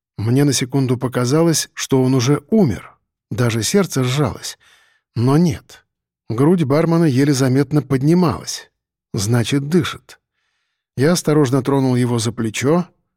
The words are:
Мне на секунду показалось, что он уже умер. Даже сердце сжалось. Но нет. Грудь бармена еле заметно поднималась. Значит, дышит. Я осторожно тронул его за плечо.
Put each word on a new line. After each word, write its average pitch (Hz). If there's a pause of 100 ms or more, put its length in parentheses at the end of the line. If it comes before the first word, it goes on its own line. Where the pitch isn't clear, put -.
(180)
Мне 120
на 143
секунду 127
показалось, 131
что 131
он 131
уже 135
умер. 170 (340)
Даже 117
сердце 156
сжалось. 127 (580)
Но 131
нет. - (440)
Грудь 151
бармена 165
еле 143
заметно 135
поднималась. 143 (440)
Значит, 120
дышит. - (800)
Я 147
осторожно 143
тронул 131
его 120
за 110
плечо. 127 (280)